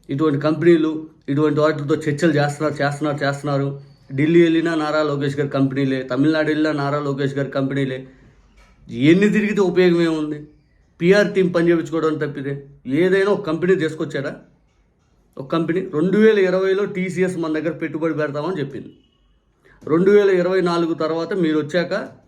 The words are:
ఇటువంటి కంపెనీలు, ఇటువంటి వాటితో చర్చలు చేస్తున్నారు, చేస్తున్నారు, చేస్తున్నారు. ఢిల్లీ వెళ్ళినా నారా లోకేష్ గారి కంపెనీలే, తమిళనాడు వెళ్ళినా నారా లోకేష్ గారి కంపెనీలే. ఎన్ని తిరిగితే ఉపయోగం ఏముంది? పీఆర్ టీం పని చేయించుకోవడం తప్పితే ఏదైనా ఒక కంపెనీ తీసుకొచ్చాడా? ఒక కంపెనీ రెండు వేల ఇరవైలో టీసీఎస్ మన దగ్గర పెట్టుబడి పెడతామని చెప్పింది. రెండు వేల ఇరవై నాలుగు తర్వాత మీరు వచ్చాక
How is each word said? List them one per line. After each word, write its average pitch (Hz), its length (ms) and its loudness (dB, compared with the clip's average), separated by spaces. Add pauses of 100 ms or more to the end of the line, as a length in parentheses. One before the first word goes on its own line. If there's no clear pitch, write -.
ఇటువంటి 139 300 0
కంపెనీలు, 156 680 2 (220)
ఇటువంటి 147 300 2
వాటితో 151 360 0
చర్చలు 151 360 0
చేస్తున్నారు, 143 520 0
చేస్తున్నారు, 143 400 -2
చేస్తున్నారు. 139 580 -2 (340)
ఢిల్లీ 160 260 4
వెళ్ళినా 165 340 2
నారా 151 280 0
లోకేష్ 139 340 -2
గారి 143 120 -2
కంపెనీలే, 135 540 0
తమిళనాడు 151 440 0
వెళ్ళినా 156 240 0
నారా 143 280 -2
లోకేష్ 139 340 -2
గారి 139 180 -4
కంపెనీలే. 135 560 -4 (840)
ఎన్ని 170 400 4
తిరిగితే 208 320 0
ఉపయోగం 175 400 2
ఏముంది? 151 460 -4 (540)
పీఆర్ 196 320 4
టీం 185 140 2
పని 170 220 0
చేయించుకోవడం 156 480 0
తప్పితే 143 500 -8 (200)
ఏదైనా 185 440 2
ఒక 180 160 -2
కంపెనీ 165 280 0
తీసుకొచ్చాడా? 147 600 -6 (1040)
ఒక - 140 -10
కంపెనీ 165 280 -2
రెండు 180 380 0
వేల 214 220 6
ఇరవైలో 190 460 0
టీసీఎస్ 180 520 -4
మన 160 160 -4
దగ్గర 156 160 -2
పెట్టుబడి 156 440 -4
పెడతామని 151 460 -4
చెప్పింది. 131 380 -10 (880)
రెండు 180 240 2
వేల 208 180 6
ఇరవై 185 320 2
నాలుగు 170 320 0
తర్వాత 165 400 -4
మీరు 156 260 0
వచ్చాక 170 480 -4 (200)